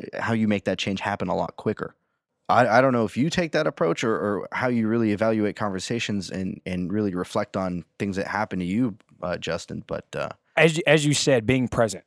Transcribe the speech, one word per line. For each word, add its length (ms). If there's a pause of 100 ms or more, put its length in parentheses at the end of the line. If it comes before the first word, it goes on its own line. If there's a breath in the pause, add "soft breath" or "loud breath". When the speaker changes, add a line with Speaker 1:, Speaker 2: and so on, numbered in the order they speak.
(140)
Speaker 1:
how 180
you 160
make 160
that 140
change 240
happen 260
a 80
lot 220
quicker. 380 (520)
I, 200 (100)
I 40
don't 120
know 120
if 120
you 140
take 220
that 120
approach 380
or, 100
or 380
how 160
you 200
really 260
evaluate 420
conversations 760
and, 360
and 280
really 220
reflect 420
on 280 (120)
things 200
that 100
happen 320
to 60
you, 320 (240)
uh, 160
Justin, 500
but, 180 (100)
uh, 140 (260)
Speaker 2:
As 220
you, 80
as 180
you 120
said, 320
being 200
present, 400